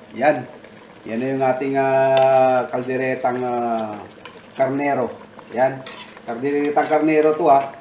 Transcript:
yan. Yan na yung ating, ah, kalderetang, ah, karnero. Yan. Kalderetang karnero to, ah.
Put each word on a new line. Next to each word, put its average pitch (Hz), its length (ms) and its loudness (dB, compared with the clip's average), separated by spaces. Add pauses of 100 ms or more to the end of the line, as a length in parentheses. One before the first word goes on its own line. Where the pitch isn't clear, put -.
(180)
yan. 139 240 2 (640)
Yan 113 160 -6
na 135 80 -2
yung 135 160 -2
ating, 135 320 0
ah, 135 960 4
kalderetang, 127 720 -2
ah, 117 480 -4 (640)
karnero. 135 560 -2 (400)
Yan. 135 240 0 (480)
Kalderetang 143 640 -2
karnero 156 480 4
to, 170 80 0
ah. 139 240 4 (120)